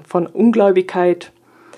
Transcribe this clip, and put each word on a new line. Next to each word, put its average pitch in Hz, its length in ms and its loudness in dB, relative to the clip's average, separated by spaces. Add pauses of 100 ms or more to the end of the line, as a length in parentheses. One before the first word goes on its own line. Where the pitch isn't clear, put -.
von 175 220 -4
Ungläubigkeit, 190 1040 0 (460)